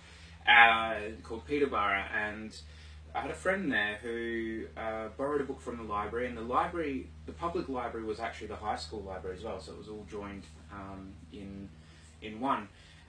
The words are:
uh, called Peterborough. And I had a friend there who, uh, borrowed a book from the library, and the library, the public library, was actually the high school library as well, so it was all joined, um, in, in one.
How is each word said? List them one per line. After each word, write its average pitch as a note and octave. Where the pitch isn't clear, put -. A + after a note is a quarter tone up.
uh, A2+
called -
Peterborough. A#2
And G#2+
I A#2
had C#3
a -
friend F#3
there A2
who, A2+
uh, A2
borrowed C#3+
a C3
book B2+
from A#2+
the A2+
library, G#2+
and A#2+
the A2+
library, C3+
the -
public E3+
library, A#2
was G#2+
actually A2+
the G#2
high G#2+
school -
library F#2
as F#2+
well, A2+
so -
it -
was G2+
all G#2+
joined, G2+
um, G2
in, G2
in G#2+
one. A2